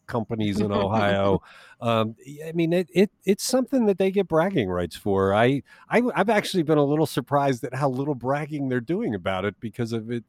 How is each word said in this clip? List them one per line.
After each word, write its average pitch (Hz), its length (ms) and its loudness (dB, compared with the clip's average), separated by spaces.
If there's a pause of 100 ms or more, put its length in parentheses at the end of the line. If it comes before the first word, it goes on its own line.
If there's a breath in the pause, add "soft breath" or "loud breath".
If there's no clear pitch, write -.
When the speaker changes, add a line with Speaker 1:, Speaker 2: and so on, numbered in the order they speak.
Speaker 1:
companies 107 520 -2
in 101 120 0
Ohio. 101 760 2
Speaker 2:
<laughs> - 40 -20 (300 loud breath)
Speaker 1:
Um, 113 340 0 (100)
y-, 147 220 -14
I 160 60 -10
mean, 165 180 2
it, 175 220 0
it, 196 180 4 (140)
it's 196 180 2
something 254 440 0
that 196 100 2
they 190 120 2
get 190 200 0
bragging 160 400 2
rights 87 260 -2
for. 98 380 2
I, 123 280 4 (280 loud breath)
I, 202 120 2 (140)
I've 196 140 0
actually 202 340 0
been 151 140 2
a 147 60 4
little 147 220 2
surprised 139 600 0
at - 100 -8
how 139 140 0
little 139 260 -4
bragging 139 540 -4
they're 127 100 0
doing 165 340 -4
about 92 300 -2
it 101 160 -4
because 113 320 -6
of 113 180 -6
it, 120 200 -6